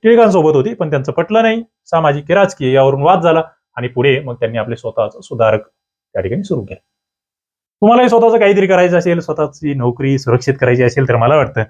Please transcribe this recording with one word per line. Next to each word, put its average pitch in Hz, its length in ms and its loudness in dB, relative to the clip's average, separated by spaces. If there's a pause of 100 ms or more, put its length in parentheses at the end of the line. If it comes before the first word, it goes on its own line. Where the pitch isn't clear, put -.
टिळकांसोबत 190 540 4
होते, 208 180 -2
पण 156 160 -6
त्यांचं 143 220 -4
पटलं 208 300 -2
नाही, 226 200 -2 (220)
सामाजिक, 147 460 -2
राजकीय 185 420 0
यावरून 135 300 2
वाद 160 180 2
झाला 165 220 2 (320)
आणि 123 140 -8
पुढे 127 320 0
मग 123 140 -10
त्यांनी 117 240 -6
आपले 113 180 -6
स्वतःचं 110 440 -8
सुधारक 110 460 -2 (460)
त्या 98 100 -6
ठिकाणी 120 200 -6
सुरू 160 180 -6
केलं. - 300 -16 (880)
तुम्हालाही 240 280 4
स्वतःचं 233 300 4
काहीतरी 196 280 2
करायचं 180 320 2
असेल, 175 220 -2
स्वतःची 151 540 -6
नोकरी 131 440 -2
सुरक्षित 123 420 -2
करायची 123 220 0
असेल, 127 260 0
तर 113 80 2
मला 120 200 2
वाटतं 120 340 -2